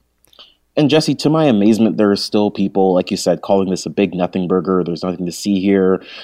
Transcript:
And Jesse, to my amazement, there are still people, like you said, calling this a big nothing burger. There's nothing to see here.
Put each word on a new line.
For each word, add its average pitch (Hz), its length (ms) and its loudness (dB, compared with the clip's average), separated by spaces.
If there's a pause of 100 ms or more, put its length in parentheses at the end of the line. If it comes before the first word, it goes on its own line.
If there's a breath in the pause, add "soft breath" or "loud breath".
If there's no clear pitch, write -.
(760 soft breath)
And 147 120 2
Jesse, 151 260 2
to 147 140 -2
my 160 160 2
amazement, 107 520 2
there 104 140 2
are 101 40 0
still 104 340 -2
people, 95 440 0
like 92 180 -2
you 95 60 -4
said, - 240 -2
calling 98 280 0
this 90 160 -4
a - 40 -8
big 90 240 0
nothing 90 340 -4
burger. 92 380 0
There's 85 180 -6
nothing 92 220 -6
to 87 60 -6
see 101 280 -2
here. 95 420 2 (220 loud breath)